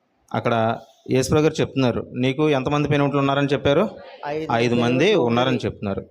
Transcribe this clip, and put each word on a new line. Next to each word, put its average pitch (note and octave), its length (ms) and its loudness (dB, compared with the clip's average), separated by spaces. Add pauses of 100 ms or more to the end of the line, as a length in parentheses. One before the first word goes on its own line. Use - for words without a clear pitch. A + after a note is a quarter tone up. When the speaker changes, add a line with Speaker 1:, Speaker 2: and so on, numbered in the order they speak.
(340)
Speaker 1:
అక్కడ A2+ 440 0 (320)
యేసుప్రభు C3 320 2
గారు D3+ 180 0
చెప్తున్నారు, A#2+ 560 0
"నీకు C3+ 340 0
ఎంతమంది C#3+ 380 0
పెనిమిట్లు C#3+ 300 2
ఉన్నారని C#3 340 0
చెప్పారు?" C#3+ 360 2 (380)
Speaker 2:
ఐదు D3+ 260 -6
Speaker 1:
ఐదు A#2 220 2
మంది A#2+ 100 2
Speaker 2:
పెనిమిట్లు C#3+ 380 2
Speaker 1:
ఉన్నారని A#2+ 260 2
Speaker 2:
ఉన్నారు. B2 180 -2
Speaker 1:
చెప్తున్నారు. G2 440 -6